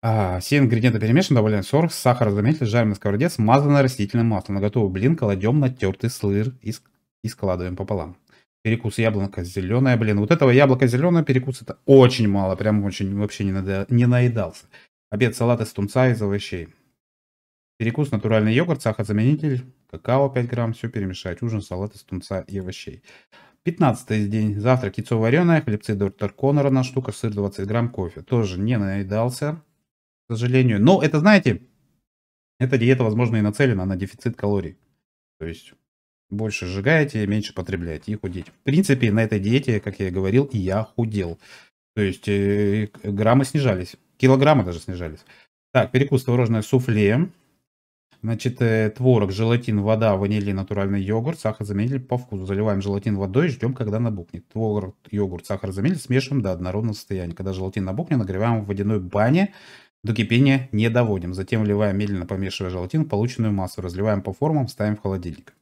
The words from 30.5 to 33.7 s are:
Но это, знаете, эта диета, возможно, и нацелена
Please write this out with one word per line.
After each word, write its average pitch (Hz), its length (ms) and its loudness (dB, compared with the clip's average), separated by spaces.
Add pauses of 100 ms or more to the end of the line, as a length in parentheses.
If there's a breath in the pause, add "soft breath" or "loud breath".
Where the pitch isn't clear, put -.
Но 160 220 6
это, 156 160 2
знаете, 185 440 4 (1000)
эта 127 160 0
диета, 127 260 4
возможно, 113 320 0
и 107 60 2
нацелена 104 440 0